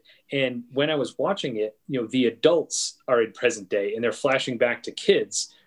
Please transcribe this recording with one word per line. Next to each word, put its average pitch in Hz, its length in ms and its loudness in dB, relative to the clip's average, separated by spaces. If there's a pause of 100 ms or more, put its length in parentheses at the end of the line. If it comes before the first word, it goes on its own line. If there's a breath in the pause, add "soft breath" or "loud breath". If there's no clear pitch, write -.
(320 soft breath)
and 127 320 -2 (100)
when 143 160 0
I 156 60 0
was 123 220 -4
watching 151 380 -2
it, 107 220 -4 (100)
you 131 140 -4
know, 110 60 -6
the 127 180 2
adults - 840 0
are 120 140 4
in 110 100 -2
present 113 380 -2
day 101 260 -2
and 117 80 -4
they're 113 80 0
flashing 131 460 -2
back 120 260 0
to - 80 -10
kids - 640 0 (140 soft breath)